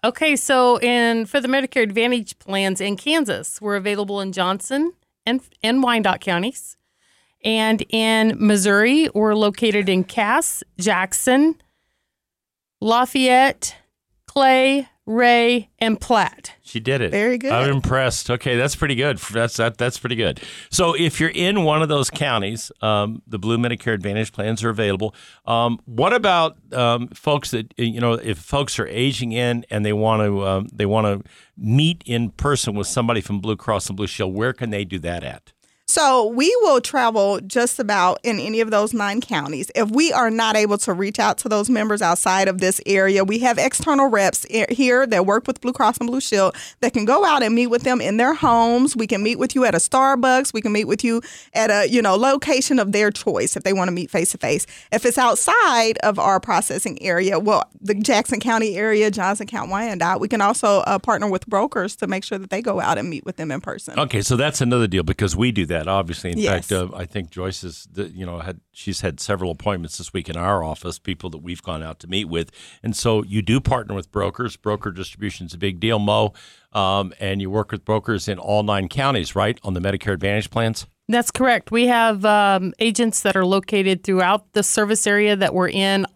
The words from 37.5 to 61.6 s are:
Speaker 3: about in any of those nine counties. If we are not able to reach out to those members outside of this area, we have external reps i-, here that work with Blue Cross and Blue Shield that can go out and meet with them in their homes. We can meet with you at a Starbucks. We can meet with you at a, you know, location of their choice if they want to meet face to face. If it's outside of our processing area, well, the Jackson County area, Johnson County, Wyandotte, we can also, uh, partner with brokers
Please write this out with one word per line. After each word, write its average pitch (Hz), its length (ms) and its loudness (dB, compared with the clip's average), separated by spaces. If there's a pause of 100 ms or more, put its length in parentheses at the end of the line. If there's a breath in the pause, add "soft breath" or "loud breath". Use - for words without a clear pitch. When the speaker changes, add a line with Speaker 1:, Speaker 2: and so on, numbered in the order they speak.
Speaker 3:
about 202 420 2
in 220 180 -2
any 214 200 -4
of 220 100 0
those 214 240 0
nine 208 280 -2
counties. 147 520 -6
If 214 160 0
we 294 240 2
are 240 160 2
not 220 260 0
able 208 220 2
to 202 160 -2
reach 196 240 -4
out 208 220 0
to 254 100 -6
those 208 180 0
members 214 320 0
outside 190 480 2
of 190 120 -2
this 190 260 0
area, 190 380 4
we 208 160 -2
have 240 180 2
external 277 480 2
reps 208 480 2
i-, 220 160 0
here 254 380 2
that 190 180 2
work 202 220 0
with 262 140 -6
Blue 247 120 -4
Cross 233 240 2
and - 80 -4
Blue 247 160 -2
Shield 196 340 2 (260 loud breath)
that 240 120 0
can 214 120 -2
go 285 200 4
out 302 160 4
and 226 140 2
meet 240 120 2
with 233 140 0
them 254 200 0
in 202 160 -2
their 254 180 4
homes. 240 600 4
We 220 120 -2
can 202 160 -2
meet 233 160 0
with 262 160 -2
you 254 100 4
at 214 80 2
a 165 60 2
Starbucks. 262 760 2
We 220 80 -2
can 214 100 -2
meet 208 140 2
with 208 180 -2
you 233 200 0 (320 loud breath)
at 220 160 2
a, 208 180 4
you 233 140 2
know, 190 120 4
location 269 640 2
of 208 140 2
their 208 180 4
choice 151 480 -2
if 185 60 -10
they 196 100 2
want 190 140 0
to 180 40 -2
meet 175 200 -6
face 170 220 0
to - 40 -10
face. - 300 -2 (240 loud breath)
If 214 160 2
it's 240 100 0
outside 247 840 4
of 208 160 2
our 190 200 4
processing 185 600 -2
area, 185 380 2
well, 208 280 2 (140)
the 202 140 -2
Jackson 214 440 0
County 220 360 0
area, 214 340 2
Johnson 208 380 -2
County, 202 240 -8
Wyandotte, 190 480 -2
we - 80 -4
can 220 140 0
also, 202 400 2
uh, 190 180 0
partner 208 280 0
with 190 200 -4
brokers 214 480 -2